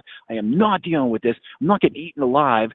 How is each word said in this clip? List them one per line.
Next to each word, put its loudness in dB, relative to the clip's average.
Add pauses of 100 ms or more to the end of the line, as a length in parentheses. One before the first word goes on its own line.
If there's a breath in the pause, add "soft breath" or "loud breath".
(280 loud breath)
I -8
am -2
not 2
dealing -2
with -4
this. -2 (200 loud breath)
I'm -2
not 2
getting 2
eaten -10
alive 2